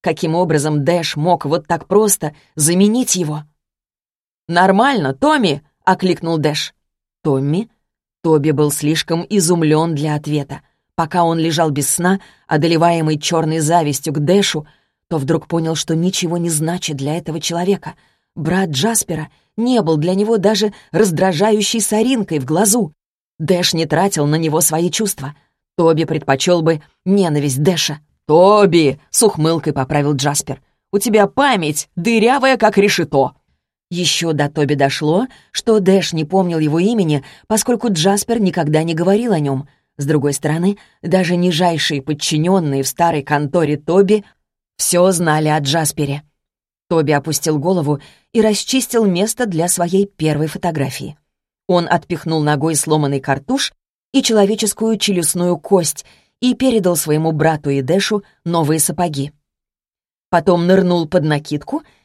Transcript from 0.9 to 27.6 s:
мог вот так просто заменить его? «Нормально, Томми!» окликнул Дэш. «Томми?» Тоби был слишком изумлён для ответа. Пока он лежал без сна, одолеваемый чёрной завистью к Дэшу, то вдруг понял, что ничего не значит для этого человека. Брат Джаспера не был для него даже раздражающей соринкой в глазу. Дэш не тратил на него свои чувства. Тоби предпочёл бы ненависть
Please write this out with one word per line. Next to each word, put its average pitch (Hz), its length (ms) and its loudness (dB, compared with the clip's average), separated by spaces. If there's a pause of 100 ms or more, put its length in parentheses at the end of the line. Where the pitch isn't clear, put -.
мог 170 280 0
вот 160 220 -2
так - 220 -4
просто 196 480 0 (180)
заменить 185 600 2
его? 151 260 -6 (1080)
«Нормально, 190 640 2
Томми!» 240 480 0 (240)
окликнул 180 500 0
Дэш. 147 380 -2 (480)
«Томми?» 147 480 -2 (520)
Тоби 156 280 2
был 147 220 2
слишком 160 560 -2
изумлён 165 640 2
для 151 220 -4
ответа. 147 460 -6 (320)
Пока 170 300 0
он 165 140 0
лежал 160 320 0
без 139 180 -4
сна, 185 320 0 (280)
одолеваемый 160 680 2
чёрной 160 420 -2
завистью 151 520 0
к 143 60 -4
Дэшу, 175 480 0 (420)
то 160 100 -4
вдруг 156 280 -2
понял, 160 280 -2
что 160 200 -4
ничего 175 440 -2
не 170 120 -4
значит 160 460 -4
для 143 200 -4
этого 160 240 -8
человека. 180 540 -4 (400)
Брат 180 360 -2
Джаспера 160 580 -4 (280)
не 240 260 2
был 160 140 0
для 170 180 0
него 208 240 0
даже 202 340 0 (180)
раздражающей 190 920 0
соринкой 214 600 0
в 127 40 -6
глазу. 190 480 0 (460)
Дэш 175 360 0
не 165 120 -2
тратил 160 400 0
на 151 100 2
него 160 240 0
свои 160 300 0
чувства. 151 460 -6 (400)
Тоби 165 280 2
предпочёл 156 580 0
бы 160 200 0 (220)
ненависть 147 580 0